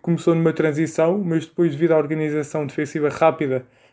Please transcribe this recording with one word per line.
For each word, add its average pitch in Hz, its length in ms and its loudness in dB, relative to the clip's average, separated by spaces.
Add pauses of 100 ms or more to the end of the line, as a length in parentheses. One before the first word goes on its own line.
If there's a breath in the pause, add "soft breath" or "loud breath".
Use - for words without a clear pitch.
começou 170 340 2
numa 165 160 2
transição, 160 720 0
mas 165 220 -2
depois, 170 260 0
devido 160 220 0
à 160 40 4
organização 151 680 -2
defensiva 147 420 -4
rápida 143 580 0 (280 soft breath)